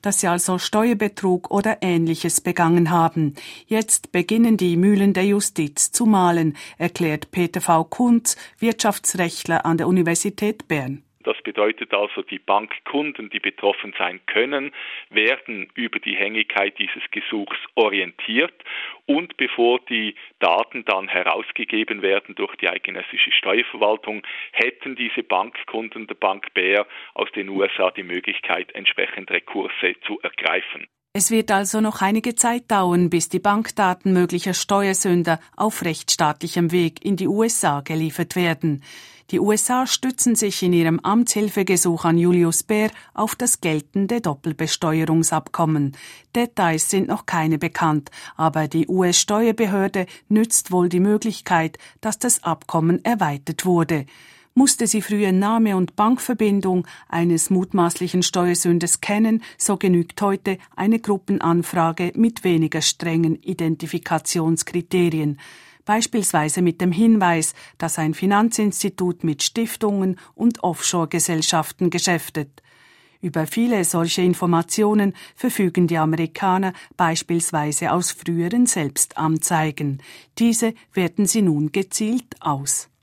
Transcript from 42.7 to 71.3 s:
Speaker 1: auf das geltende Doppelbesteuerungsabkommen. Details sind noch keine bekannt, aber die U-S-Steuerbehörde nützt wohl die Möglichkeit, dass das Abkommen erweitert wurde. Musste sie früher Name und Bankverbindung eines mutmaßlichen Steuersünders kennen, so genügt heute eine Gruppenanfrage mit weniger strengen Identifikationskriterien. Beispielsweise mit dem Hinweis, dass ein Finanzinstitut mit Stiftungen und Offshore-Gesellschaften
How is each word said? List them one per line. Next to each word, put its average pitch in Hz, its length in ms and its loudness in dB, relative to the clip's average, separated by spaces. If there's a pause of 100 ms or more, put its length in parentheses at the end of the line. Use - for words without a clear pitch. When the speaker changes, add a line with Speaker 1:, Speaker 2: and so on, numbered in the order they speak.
Speaker 1:
auf 214 220 -4
das - 240 -2
geltende 190 640 -2
Doppelbesteuerungsabkommen. 160 1800 0 (360)
Details 190 560 0
sind 190 200 0
noch - 160 -4
keine 160 320 0
bekannt, 151 520 -2 (280)
aber 156 320 0
die 165 180 0
U-S-Steuerbehörde 196 1160 0 (240)
nützt 214 420 2
wohl 180 160 4
die 175 140 2
Möglichkeit, 190 760 0 (220)
dass 214 200 -6
das 247 260 0
Abkommen 170 580 0
erweitert 165 600 -2
wurde. 165 400 2 (480)
Musste 254 340 4
sie 214 140 0
früher 208 320 0
Name 208 420 2
und 185 220 -2
Bankverbindung 202 880 2 (220)
eines 170 400 2
mutmaßlichen 180 720 2
Steuersünders 175 800 0
kennen, 220 420 2 (140)
so - 180 0
genügt 175 460 2
heute 196 360 0 (160)
eine 220 260 2
Gruppenanfrage 175 1160 0
mit 226 300 2
weniger 160 360 2
strengen 165 600 0
Identifikationskriterien. 165 1900 -2 (480)
Beispielsweise 190 760 0
mit 170 200 2
dem 180 100 2
Hinweis, 185 640 4 (220)
dass 165 200 -4
ein 156 160 0
Finanzinstitut 202 1120 0
mit 156 180 -2
Stiftungen 202 800 -2 (160)
und 233 260 0
Offshore-Gesellschaften 165 1300 0